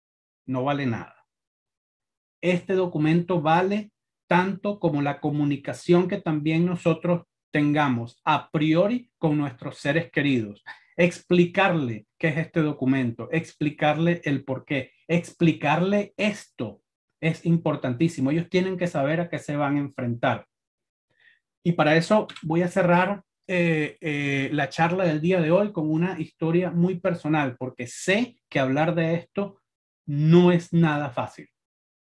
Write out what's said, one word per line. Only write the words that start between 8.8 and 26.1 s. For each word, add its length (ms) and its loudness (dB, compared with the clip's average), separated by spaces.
con 180 0
nuestros 420 -6
seres 320 -2
queridos. 540 -2
Explicarle 1120 2
qué 100 0
es 100 -4
este 220 -2
documento, 720 0
explicarle 920 0
el 200 -2
por 200 -6
qué, 280 -6
explicarle 1080 0
esto 640 -6
es 240 -2
importantísimo. 840 0
Ellos 180 -2
tienen 280 0
que 100 -2
saber 340 -2
a 80 -4
qué 100 -6
se 180 -8
van 200 0
a 40 0
enfrentar. 680 -4
Y 100 0
para 240 4
eso 300 2
voy 200 0
a 60 0
cerrar, 540 2
eh, 540 -2
eh, 520 -2
la 160 -2
charla 360 0
del 160 0
día 200 2
de 100 0
hoy 220 2
con 180 -4
una 300 -2